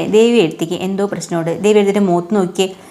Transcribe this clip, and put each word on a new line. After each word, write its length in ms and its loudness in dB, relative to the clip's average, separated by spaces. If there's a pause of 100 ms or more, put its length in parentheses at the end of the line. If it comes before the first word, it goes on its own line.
(120)
ദേവി 280 4
എഴുത്തിക്ക് 420 0
എന്തോ 240 -4
പ്രശ്നമുണ്ട്. 560 -4
ദേവി 180 4
എഴുത്തിൻ്റെ 280 2
മുഖത്ത് 280 0
നോക്കിയേ, 320 0 (240)